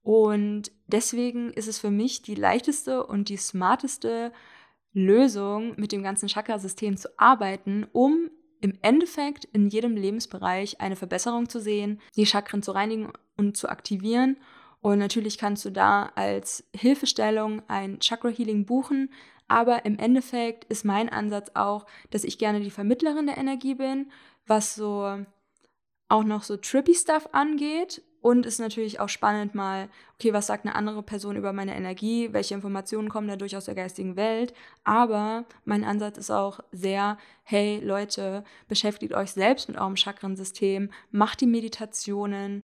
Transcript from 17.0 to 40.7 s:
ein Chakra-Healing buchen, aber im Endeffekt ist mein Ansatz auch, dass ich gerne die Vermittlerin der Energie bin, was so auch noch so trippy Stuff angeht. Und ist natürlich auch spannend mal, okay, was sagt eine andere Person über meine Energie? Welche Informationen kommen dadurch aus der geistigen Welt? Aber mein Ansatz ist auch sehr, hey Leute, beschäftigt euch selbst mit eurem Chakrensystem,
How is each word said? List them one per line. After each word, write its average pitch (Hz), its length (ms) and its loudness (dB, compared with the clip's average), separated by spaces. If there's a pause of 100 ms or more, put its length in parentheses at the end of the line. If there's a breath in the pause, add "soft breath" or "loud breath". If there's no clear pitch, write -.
ein 196 320 -6
Chakra-Healing 226 680 0
buchen, 269 460 0 (380 loud breath)
aber 233 340 4
im 208 160 0
Endeffekt 233 680 2
ist 208 200 -6
mein 208 240 2
Ansatz 208 460 -4
auch, 208 300 0 (260 loud breath)
dass 214 120 -2
ich - 140 -6
gerne 208 240 0
die 202 100 -6
Vermittlerin 294 560 0
der 277 100 -4
Energie 269 380 -4
bin, 269 340 -4 (380 loud breath)
was 214 280 2
so 202 420 -4 (920)
auch 214 160 6
noch 214 200 0
so 208 120 -6
trippy 277 400 6
Stuff 311 380 2
angeht. 302 680 0 (200)
Und 240 240 6
ist 233 140 -4
natürlich 220 400 -4
auch 202 80 -2
spannend 208 480 0
mal, 190 320 -4 (280 soft breath)
okay, 220 180 0
was 208 140 0
sagt 208 180 -4
eine - 100 -4
andere 214 280 -2
Person 202 340 -8
über 196 160 -4
meine 196 200 -6
Energie? 214 600 -4
Welche 202 200 -2
Informationen 196 540 -6
kommen 208 220 -4
dadurch 196 260 -8
aus 196 80 -10
der - 120 -10
geistigen 185 420 -8
Welt? 226 360 -2 (300 loud breath)
Aber 220 600 2 (180 soft breath)
mein 208 220 -2
Ansatz 208 320 -4
ist 202 120 -12
auch 202 300 0 (140)
sehr, 196 440 -2 (260 loud breath)
hey 208 360 2
Leute, 202 640 -4 (240 loud breath)
beschäftigt 208 460 -2
euch 196 180 -2
selbst 190 380 2
mit - 80 -10
eurem 190 180 -2
Chakrensystem, 196 920 -2 (220 loud breath)